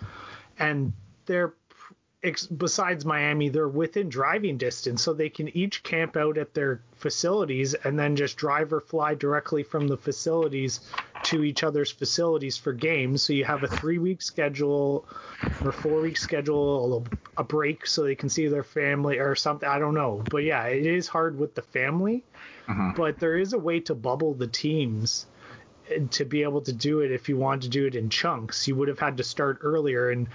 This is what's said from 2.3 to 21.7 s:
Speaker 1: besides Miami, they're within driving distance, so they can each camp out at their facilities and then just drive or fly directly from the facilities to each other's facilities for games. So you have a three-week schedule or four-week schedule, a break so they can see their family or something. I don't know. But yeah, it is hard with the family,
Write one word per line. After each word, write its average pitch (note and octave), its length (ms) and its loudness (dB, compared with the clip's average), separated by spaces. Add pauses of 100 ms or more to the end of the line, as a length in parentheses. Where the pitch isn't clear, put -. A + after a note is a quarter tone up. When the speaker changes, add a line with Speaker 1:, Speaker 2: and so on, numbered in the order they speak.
Speaker 1:
besides F3 580 0
Miami, D3 460 2
they're D3 180 2
within D#3+ 400 0
driving D3+ 480 0
distance, B2 460 -2
so E3 100 0
they D#3 160 0
can D3+ 280 -6
each G3 260 0
camp E3 340 -2
out D3+ 220 2
at D3 160 -6
their C3+ 260 0 (140)
facilities D3 800 0
and D3 240 -2
then D3 180 2
just C#3+ 200 0
drive D3+ 360 0
or D3+ 80 0
fly D3+ 340 0
directly D3 480 0
from D3 240 0
the C#3 100 2
facilities C#3 840 0 (420)
to D#3 220 2
each D3 180 0
other's D3 280 0
facilities D3 680 0
for - 160 -4
games. C3+ 500 0
So - 100 2
you C#3 120 4
have D3 200 0
a C3 40 0
three-week F3 540 0
schedule C#3+ 840 0 (600)
or C3+ 80 0
four-week D#3 440 0
schedule, C#3+ 880 2 (320)
a C#3+ 80 -2
break D3 420 0
so - 180 0
they C#3 100 2
can C#3 140 -4
see D#3 200 2
their C#3+ 160 2
family C#3+ 540 0
or C#3 160 2
something. D3 340 0
I C#3 100 2
don't D3+ 160 2
know. A#2+ 360 0
But D3 140 0
yeah, C#3 220 2
it C3+ 200 2
is F3 220 2
hard D#3+ 300 0
with D3 160 -2
the A#2+ 80 -6
family, F3+ 600 0 (440)